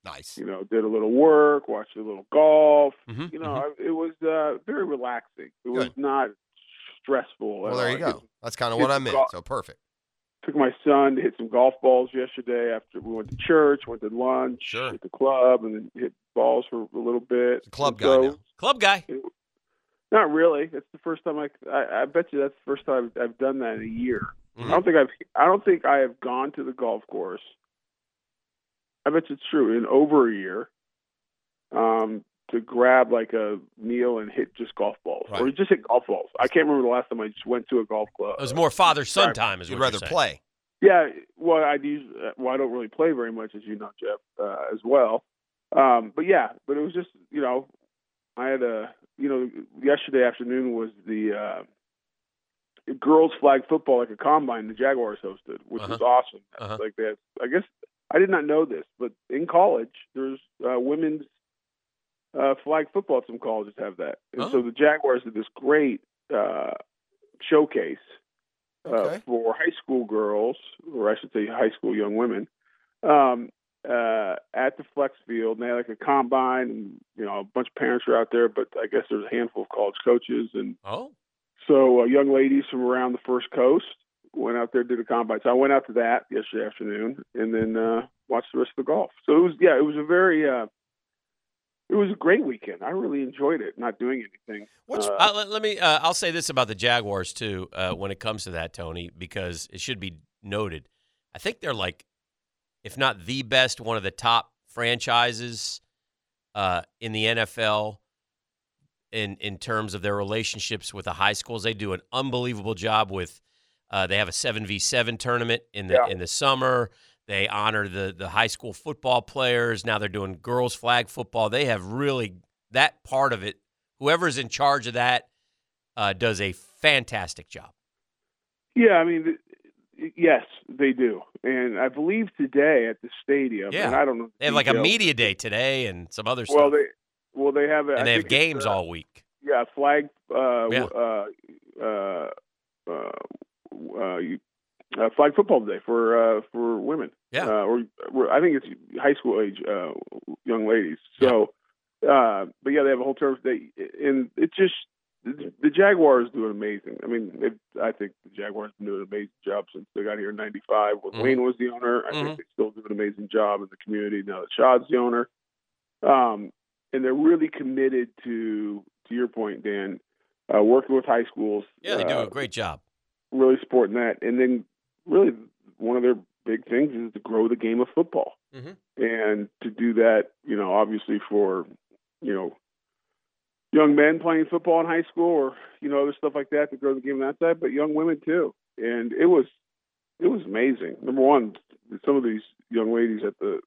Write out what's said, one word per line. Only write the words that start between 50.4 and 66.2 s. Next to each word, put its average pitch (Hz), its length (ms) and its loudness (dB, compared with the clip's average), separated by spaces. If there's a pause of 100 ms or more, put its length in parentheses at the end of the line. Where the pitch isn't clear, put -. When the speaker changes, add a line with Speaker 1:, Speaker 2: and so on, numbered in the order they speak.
Speaker 2:
was 113 160 -4 (160)
the, 107 280 -2
uh, 101 300 -8 (1400)
girls 160 400 6
flag 135 280 4
football, 147 320 2
like, 117 120 -2
a 104 60 -16
combine 127 500 0
the 110 60 -12
Jaguars 120 500 -2
hosted, - 420 -12
which 110 160 -10
was 113 200 -6
Speaker 3:
Uh-huh. 120 40 2
Speaker 2:
awesome. 123 360 4 (180)
Speaker 3:
Uh-huh. 107 200 -8
Speaker 2:
Like, 107 160 -8
they 113 100 -4
had, 107 120 -6 (240)
I 123 60 -4
guess, 165 160 0 (480)
I 160 80 4
did 190 100 4
not 160 160 0
know 151 200 2
this, 107 200 -10 (140)
but 123 120 -6 (180)
in 147 180 -4
college, 160 460 2 (200)
there's, 135 260 -8 (240)
uh, 123 160 0
women's, 151 440 -2 (1120)
uh, 135 260 2
flag 151 280 -2
football. 156 340 0
Some 117 140 -14
colleges 107 400 -6
have 101 180 -8
that. 80 220 -8 (140)
And 131 180 -6
so 135 80 2
Speaker 3:
Oh. - 20 2
Speaker 2:
the 120 100 -6
Jaguars 143 520 2
did 113 100 -12
this 107 220 -6
great, 139 460 2 (300)